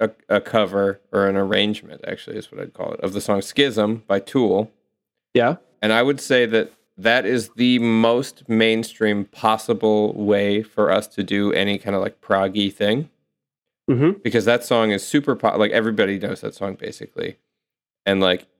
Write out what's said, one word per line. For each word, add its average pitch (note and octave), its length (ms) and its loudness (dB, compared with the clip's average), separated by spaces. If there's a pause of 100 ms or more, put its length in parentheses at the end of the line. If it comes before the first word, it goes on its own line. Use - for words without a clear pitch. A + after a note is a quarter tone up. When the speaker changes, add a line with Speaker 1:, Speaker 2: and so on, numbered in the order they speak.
Speaker 1:
a, A2 80 0 (180)
a G2+ 140 2
cover G2 580 0 (140)
or G2 140 2
an G2 100 0
arrangement, G2+ 680 -2
actually - 320 -10
is - 140 -14
what G2 100 -16
I'd F2+ 120 -14
call - 200 -8
it, - 60 -12
of F#2 140 -6
the G2+ 80 -6
song G2+ 200 0
Schism A2+ 640 0
by G2 120 0
Tool. A2 500 0 (640)
Speaker 2:
Yeah. B2 220 2 (260)
Speaker 1:
And G#2+ 120 0
I A#2 100 4
would C#3 160 0
say B2 280 2
that A2 260 -2 (240)
that A2+ 280 2
is A2+ 300 -2
the B2 240 2
most A#2 720 0
mainstream A2 760 0
possible A2 880 0
way G2+ 500 0
for G#2 280 0
us G2+ 160 0
to - 160 -6
do G2+ 300 0
any G2+ 240 0
kind G2 180 -4
of, F#2+ 60 0
like, - 180 -6
proggy G2 540 -2
thing. A2+ 360 -2 (800)
Speaker 2:
Mm-hmm. D3 320 2
Speaker 1:
Because A2+ 220 0
that A#2+ 220 2
song A2+ 260 2
is G2 160 -2
super C#3+ 280 0
pop, G#2+ 220 0
like, G#2 140 2
everybody G#2 480 0
knows G2 220 -8
that A2 140 -10
song G2 200 -8
basically. - 640 -12 (680)
And, G2 140 2
like, F#2 280 0 (120)